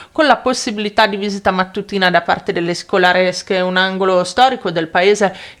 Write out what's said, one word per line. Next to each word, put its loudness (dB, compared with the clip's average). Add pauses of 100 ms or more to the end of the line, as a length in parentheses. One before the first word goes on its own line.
(100)
con 0
la 4
possibilità -2
di -4
visita -2
mattutina -2
da 2
parte -4
delle -2
scolaresche, 0
un -2
angolo 0
storico 0
del -2
paese 2 (280)